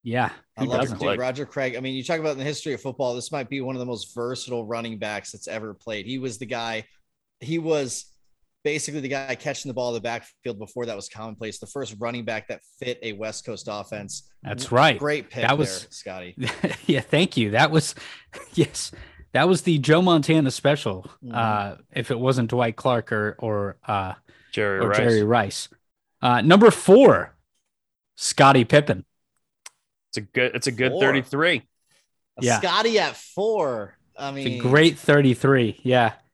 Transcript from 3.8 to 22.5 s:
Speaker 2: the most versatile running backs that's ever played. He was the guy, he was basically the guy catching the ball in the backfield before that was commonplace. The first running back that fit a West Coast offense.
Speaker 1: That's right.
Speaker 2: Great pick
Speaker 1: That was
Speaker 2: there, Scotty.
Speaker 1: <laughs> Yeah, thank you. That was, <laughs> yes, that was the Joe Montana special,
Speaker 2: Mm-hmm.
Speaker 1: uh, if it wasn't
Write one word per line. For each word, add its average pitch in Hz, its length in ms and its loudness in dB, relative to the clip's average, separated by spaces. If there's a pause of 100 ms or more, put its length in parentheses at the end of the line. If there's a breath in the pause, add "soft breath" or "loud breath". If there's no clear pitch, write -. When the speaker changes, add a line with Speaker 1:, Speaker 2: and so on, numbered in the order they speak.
Speaker 2:
the 123 60 -8
most 117 280 -10
versatile 120 500 -8
running 113 340 -8
backs 104 340 -8
that's - 160 -16
ever 107 260 -10
played. 104 320 -10
He 131 120 -8
was 127 200 -10
the 123 80 -14
guy, 117 380 -8 (560)
he 160 180 -6
was 151 480 -4 (560)
basically 151 380 -4
the 131 80 -8
guy 135 280 -4
catching 143 320 -8
the 120 60 -10
ball 123 160 -2
in 117 40 -4
the 110 60 -4
backfield 117 600 -8
before 117 260 -10
that 113 100 -8
was 98 120 -14
commonplace. 110 500 -12
The 104 80 -16
first 113 320 -10
running 117 260 -6
back 107 240 -8
that 107 120 -10 (200)
fit 123 220 -8
a 113 120 -8
West 110 320 -10
Coast 110 240 -12
offense. 104 580 -12 (160)
Speaker 1:
That's 117 280 -10
right. 127 260 4
Speaker 2:
Great 147 320 -4
pick 123 120 -6
Speaker 1:
That 131 160 2
was 95 240 -4
Speaker 2:
there, - 80 -20
Scotty. 92 460 -14 (260)
Speaker 1:
<laughs> - 240 -6
Yeah, 139 140 2
thank - 360 0
you. 107 160 0
That 147 200 4
was, 156 220 0 (300 loud breath)
<laughs> - 300 -20
yes, - 380 -4 (400 loud breath)
that 147 160 4
was 185 140 2
the 165 160 2
Joe 151 240 4
Montana 160 500 4
special, 120 540 -2 (180)
Speaker 2:
Mm-hmm. 120 100 -12
Speaker 1:
uh, 107 400 -2 (180)
if 123 200 -6
it 117 60 -4
wasn't 123 320 0